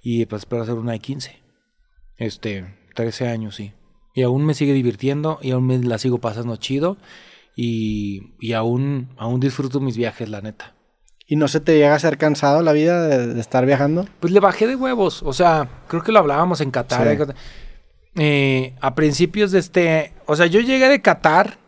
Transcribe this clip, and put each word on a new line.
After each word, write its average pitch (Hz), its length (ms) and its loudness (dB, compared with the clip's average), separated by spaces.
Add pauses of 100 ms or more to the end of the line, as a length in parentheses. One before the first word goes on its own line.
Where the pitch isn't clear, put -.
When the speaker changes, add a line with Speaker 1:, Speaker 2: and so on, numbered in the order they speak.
Speaker 1:
y, 117 240 -2
pues, 110 200 -8
espero 117 180 -6
hacer 117 140 -6
una 117 160 -6
de 110 80 -8
quince. - 420 -12 (720)
Este, 101 580 -8 (200)
trece 117 340 -4
años, 110 280 -8
sí. 101 180 -12 (400)
Y 131 80 0
aún 131 240 0
me 151 80 0
sigue 143 180 0
divirtiendo 139 680 -2
y 135 80 -4
aún 127 160 0
me 127 120 2
la 120 200 -2
sigo 123 220 0
pasando 117 360 -6
chido 151 400 -4 (580)
y, 107 880 -6
y 113 140 -4
aún, 127 640 -2
aún 120 220 -4
disfruto 135 380 -2
mis 127 200 -4
viajes, 113 320 -6
la 104 100 -12
neta. - 340 -16 (520)
Speaker 2:
¿Y 147 100 -2
no 151 120 2
se 156 120 0
te 160 160 4
llega 147 180 6
a 151 40 2
ser 151 180 0
cansado 147 460 2
la 156 100 2
vida 165 340 2
de, 123 280 0
de 120 80 -4
estar 127 240 0
viajando? 143 400 0 (140)
Speaker 1:
Pues 170 120 -2
le 196 80 6
bajé 196 260 2
de 254 100 0
huevos, 247 460 -2
o 135 120 -4
sea, 160 520 2
creo 165 160 -4
que 220 100 -2
lo 220 60 8
hablábamos 156 440 2
en 135 80 -4
Qatar, 123 440 0
Speaker 2:
Sí. 143 180 -4 (880)
Speaker 1:
eh, 139 600 0
a 131 160 -2
principios 170 560 0
de 190 80 4
este, 165 520 0 (140)
o 151 80 0
sea, 170 120 4
yo 170 120 4
llegué 262 300 4
de 269 140 4
Qatar 175 640 4